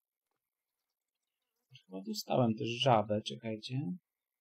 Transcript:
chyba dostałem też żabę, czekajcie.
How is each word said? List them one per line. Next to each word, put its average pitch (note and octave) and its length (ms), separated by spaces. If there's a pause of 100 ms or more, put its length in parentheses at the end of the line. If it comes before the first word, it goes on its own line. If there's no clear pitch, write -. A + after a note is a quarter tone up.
(1900)
chyba - 160
dostałem A#2+ 520
też A2+ 140
żabę, A2+ 540
czekajcie. B2+ 720 (480)